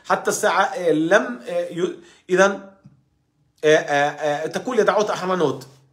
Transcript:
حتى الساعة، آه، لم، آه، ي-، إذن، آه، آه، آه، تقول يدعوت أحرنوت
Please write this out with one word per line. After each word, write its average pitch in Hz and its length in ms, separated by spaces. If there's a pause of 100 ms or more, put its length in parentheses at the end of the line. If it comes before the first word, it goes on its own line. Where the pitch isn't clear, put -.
حتى 208 240
الساعة، 190 340
آه، 180 280
لم، 190 480 (100)
آه، 175 200
ي-، 175 260 (340)
إذن، 196 300 (1040)
آه، 156 120
آه، 143 320
آه، 147 380
تقول 214 320
يدعوت 202 300
أحرنوت 170 580 (260)